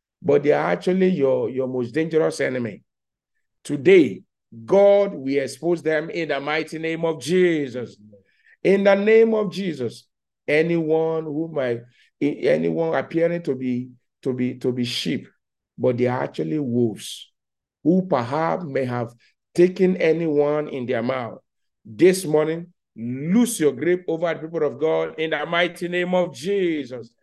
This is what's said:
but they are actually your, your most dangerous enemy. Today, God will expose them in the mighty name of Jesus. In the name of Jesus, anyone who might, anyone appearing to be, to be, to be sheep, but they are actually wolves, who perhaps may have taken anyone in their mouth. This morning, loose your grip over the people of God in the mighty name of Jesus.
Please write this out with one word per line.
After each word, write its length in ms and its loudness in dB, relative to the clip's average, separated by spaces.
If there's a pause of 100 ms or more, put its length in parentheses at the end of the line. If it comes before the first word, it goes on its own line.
(220)
but 220 2
they 80 4
are 180 2
actually 380 2
your, 420 0
your 160 -4
most 260 -4
dangerous 480 0
enemy. 440 -4 (800)
Today, 580 4 (420)
God 480 6
will 300 -2
expose 400 -4
them 260 -2
in 200 -6
the 100 -2
mighty 400 -4
name 260 -4
of 160 -2
Jesus. 760 0 (680)
In 220 4
the 100 6
name 400 4
of 180 -2
Jesus, 540 -8 (400)
anyone 800 0
who 280 -4
might, 280 -2 (400)
anyone 720 0
appearing 480 0
to 140 -2
be, 340 -4 (320)
to 100 -2
be, 220 -2
to 180 -2
be 120 -2
sheep, 420 -4 (500)
but 220 0
they 80 2
are 160 -2
actually 380 -4
wolves, 720 -4 (500)
who 240 2
perhaps 580 -2
may 200 -4
have 280 -4 (400)
taken 440 2
anyone 720 0
in 180 -8
their 160 -2
mouth. 380 -6 (440)
This 400 2
morning, 480 -2 (240)
loose 640 0
your 120 4
grip 340 0
over 260 -2
the 80 -8
people 240 -4
of 160 -4
God 380 -2
in 120 -4
the 140 -2
mighty 440 -2
name 260 -2
of 180 0
Jesus. 800 -4 (120)